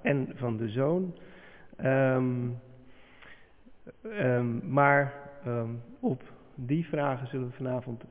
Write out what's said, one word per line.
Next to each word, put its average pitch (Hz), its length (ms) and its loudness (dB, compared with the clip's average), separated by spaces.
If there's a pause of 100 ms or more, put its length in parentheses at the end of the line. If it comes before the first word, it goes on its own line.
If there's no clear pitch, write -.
en 139 320 2
van 120 220 -2
de 113 120 -2
Zoon." 165 460 0 (640)
Ehm, 131 720 2 (1500)
ehm, 123 720 2
maar, 143 400 6 (320)
ehm, 117 260 -4 (300)
op 180 220 -2 (320)
die 139 320 -2
vragen 139 400 -2
zullen 127 200 -4
we 123 80 -8
vanavond, 123 560 -6